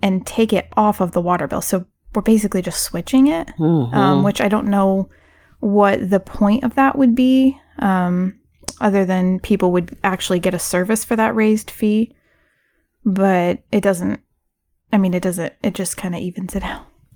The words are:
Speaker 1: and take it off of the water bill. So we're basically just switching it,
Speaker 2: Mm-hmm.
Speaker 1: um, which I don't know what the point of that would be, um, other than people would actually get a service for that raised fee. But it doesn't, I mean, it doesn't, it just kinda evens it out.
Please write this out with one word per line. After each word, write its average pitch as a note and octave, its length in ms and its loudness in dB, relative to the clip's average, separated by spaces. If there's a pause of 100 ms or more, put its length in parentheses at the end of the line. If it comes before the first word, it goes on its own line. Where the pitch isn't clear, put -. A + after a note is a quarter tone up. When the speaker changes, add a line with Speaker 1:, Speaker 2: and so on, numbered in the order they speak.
Speaker 1:
and F#3+ 260 0
take A3+ 260 0
it F#3 140 0 (100)
off G#3+ 240 2
of F3 120 -2
the F3+ 80 0
water E3+ 260 0
bill. F3+ 140 -4
So F#3 240 -2 (280)
we're G#3 80 -2
basically G#3 400 2
just F3+ 220 -6
switching C4 440 2
it, E4 200 -2 (100)
Speaker 2:
Mm-hmm. D#3 380 2
Speaker 1:
um, F#3+ 280 2
which G3+ 180 0
I G3+ 80 2
don't G#3 180 -2
know G3 420 0 (500)
what G3+ 500 2
the G3 100 2
point G#3 440 0
of A#3 120 -4
that C4+ 220 2
would B3 180 4
be, C4 440 2 (200)
um, F#3 580 0 (440)
other G3 240 2
than F#3 340 0
people F#3 320 0
would F3+ 320 -2
actually F#3 360 -2
get F3+ 140 -2
a E3+ 60 -4
service G3 460 -2
for A#3+ 100 -2
that A3 200 0
raised G#3+ 360 0
fee. G#3+ 420 -2 (920)
But F#3 680 0
it G#3 100 2
doesn't, F#3+ 400 -2 (680)
I G#3+ 60 2
mean, F#3 160 2
it F3+ 100 -2
doesn't, F3 300 -4 (100)
it G3 100 -2
just - 240 -6
kinda F3 220 -6
evens F3+ 360 -8
it F#3+ 80 -6
out. - 220 -10 (300)